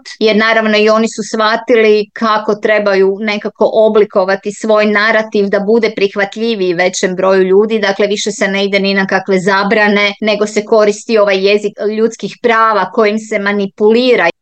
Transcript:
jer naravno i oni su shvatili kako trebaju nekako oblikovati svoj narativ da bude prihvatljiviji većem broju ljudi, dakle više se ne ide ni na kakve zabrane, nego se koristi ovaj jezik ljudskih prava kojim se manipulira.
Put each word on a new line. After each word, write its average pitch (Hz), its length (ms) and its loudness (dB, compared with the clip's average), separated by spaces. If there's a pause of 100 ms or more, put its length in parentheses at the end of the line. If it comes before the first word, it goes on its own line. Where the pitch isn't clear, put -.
(180)
jer 214 160 2
naravno 220 420 2
i 214 120 2
oni 220 180 2
su 220 160 -10
shvatili 220 920 0
kako 214 420 -2
trebaju 202 640 0
nekako 214 540 -2
oblikovati 208 760 2
svoj 214 340 0
narativ 214 640 0
da 202 100 0
bude 220 360 0
prihvatljiviji 196 800 -2
većem 185 420 -2
broju 190 280 2
ljudi, 208 360 2
dakle 202 280 0
više 202 240 -4
se 202 160 -2
ne 196 180 -2
ide 196 140 -2
ni 196 140 0
na 196 140 0
kakve 190 320 -2
zabrane, 202 800 0
nego 214 260 0
se 208 180 -4
koristi 214 520 2
ovaj 196 300 2
jezik 208 260 0 (240)
ljudskih 226 440 -4
prava 220 500 0
kojim 214 280 0
se 220 200 -6
manipulira. 208 880 0 (120)